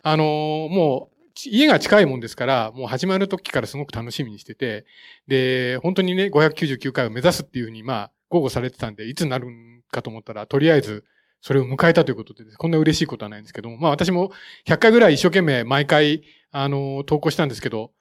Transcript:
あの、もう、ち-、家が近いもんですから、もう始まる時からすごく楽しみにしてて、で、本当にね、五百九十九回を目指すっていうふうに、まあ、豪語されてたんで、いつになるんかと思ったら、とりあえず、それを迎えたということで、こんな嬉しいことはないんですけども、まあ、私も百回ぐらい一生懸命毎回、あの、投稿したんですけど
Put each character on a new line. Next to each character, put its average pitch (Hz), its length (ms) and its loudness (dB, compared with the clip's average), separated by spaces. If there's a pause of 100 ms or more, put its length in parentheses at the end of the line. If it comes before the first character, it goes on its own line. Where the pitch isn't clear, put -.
あ 156 160 2
の、 156 60 2 (460)
も 156 420 0
う、 - 240 -20
ち-、 - 160 -14
家 269 160 4
が 202 120 6
近 208 220 4
い 175 40 6
も 131 120 -4
ん - 20 -10
で 117 80 -12
す - 80 -14
か 123 100 -6
ら、 120 300 0
も 131 80 -10
う 117 40 -10
始 127 200 -4
ま 190 100 0
る 196 120 -2
時 190 200 -8
か 131 120 -2
ら 117 60 -8
す 139 100 -12
ご 147 80 -8
く - 80 -18
楽 117 180 -8
し - 140 -8
み 110 60 -14
に 101 80 -18
し - 40 -20
て 113 120 -18
て、 110 300 -8 (420)
で、 127 540 0
本 185 140 -2
当 196 60 0
に 180 140 -2
ね、 196 140 0
五 151 120 2
百 156 120 4
九 160 140 -4
十 131 100 -4
九 131 140 -6
回 123 160 -2
を - 20 -4
目 117 120 -8
指 170 100 4
す - 120 -6
っ - 20 -12
て - 140 -8
い - 20 -4
う 113 40 -6
ふ - 40 -12
う - 20 -16
に、 110 120 -18
ま 127 100 -6
あ、 104 180 -8 (180)
豪 175 120 2
語 135 80 -2
さ 123 100 -4
れ 123 120 -4
て - 60 -20
た 117 120 -6
ん 104 60 -14
で、 107 120 -12
い 135 80 -12
つ 175 80 -6
に 147 60 -4
な 127 100 -4
る 123 80 -12
ん 117 420 -20
か 208 120 -8
と - 80 -12
思 110 100 -14
っ - 40 -20
た 113 100 -16
ら、 107 120 -10
と 139 140 -2
り 160 100 6
あ 156 60 8
え 135 60 6
ず、 107 240 -10 (380)
そ 143 100 -4
れ 139 60 4
を 127 60 -2
迎 135 240 2
え 165 40 4
た 165 120 4
と 135 60 -4
い - 20 -4
う - 20 -4
こ 110 80 -14
と - 100 -20
で、 - 120 -20 (100)
こ 165 140 -6
ん - 20 0
な 156 60 2
嬉 156 200 2
し - 40 -4
い 160 40 0
こ 139 120 -12
と 110 80 -12
は 104 40 -12
な 104 80 -16
い 107 40 -18
ん - 20 -20
で - 40 -20
す - 60 -20
け 107 80 -12
ど 113 80 -14
も、 117 60 -14
ま 151 140 0
あ、 - 20 2
私 180 220 0
も 180 180 -2 (320)
百 160 160 0
回 226 140 8
ぐ 233 80 8
ら 202 80 8
い 143 60 4
一 - 60 -4
生 180 60 2
懸 185 140 4
命 131 240 0
毎 139 200 0
回、 151 380 2 (300)
あ 139 160 -4
の、 139 360 -6
投 151 140 0
稿 151 120 -2
し - 40 -8
た 160 100 0
ん 139 40 -4
で 113 60 -10
す - 60 -16
け 131 60 -8
ど 113 340 -8